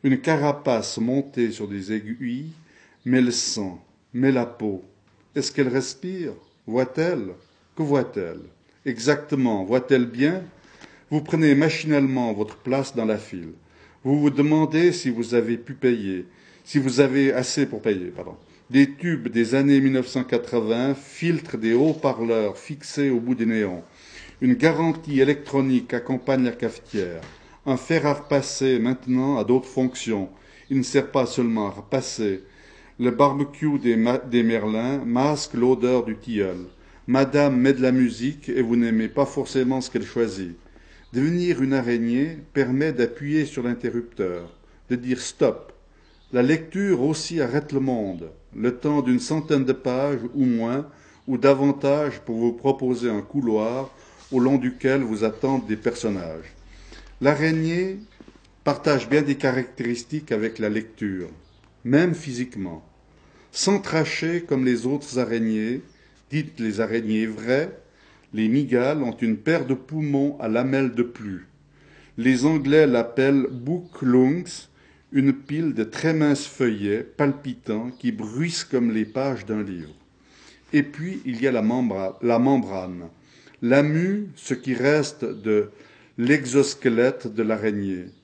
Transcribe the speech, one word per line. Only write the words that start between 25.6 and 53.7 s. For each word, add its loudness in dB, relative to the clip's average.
accompagne 0
la 0
cafetière. -6
Un 2
fer 0
à 2
repasser 0
maintenant 0
a 0
d'autres 2
fonctions. -2
Il 2
ne 0
sert 0
pas 2
seulement 0
à -4
repasser. -4
Le 2
barbecue 2
des 2
ma-, 4
des 0
Merlins 0
masque 0
l'odeur 2
du -6
tilleul. -4
Madame 2
met 4
de -2
la 4
musique -2
et 0
vous 2
n'aimez 2
pas 2
forcément -2
ce -10
qu'elle -4
choisit. -4
Devenir 0
une 2
araignée 0
permet 0
d'appuyer 0
sur -8
l'interrupteur, -6
de -2
dire -4
stop. -2
La 2
lecture 0
aussi -2
arrête -2
le 0
monde, -4
le 0
temps 0
d'une 2
centaine 0
de 2
pages -2
ou 2
moins, 0
ou -2
davantage 2
pour -8
vous 2
proposer 0
un -2
couloir -2